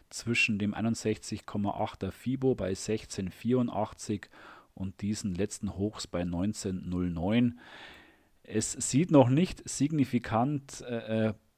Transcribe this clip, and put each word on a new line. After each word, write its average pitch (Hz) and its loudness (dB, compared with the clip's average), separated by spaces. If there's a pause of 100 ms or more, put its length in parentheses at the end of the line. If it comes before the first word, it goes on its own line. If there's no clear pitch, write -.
(100)
zwischen 117 0
dem 104 0
einundsechzig 107 -2
Komma 101 -2
achter 95 -4
FIBO 131 0
bei 95 -2
sechzehn 101 -4
vierundachtzig 113 -2 (460)
und 95 -8
diesen 101 -2
letzten 98 -4
Hochs 101 -4
bei 87 -4
neunzehn 92 -2
null 90 0
neun. 107 2 (840)
Es - -4
sieht 156 0
noch 135 10
nicht 160 2
signifikant, 139 0
äh, 110 0
äh, 104 0 (240)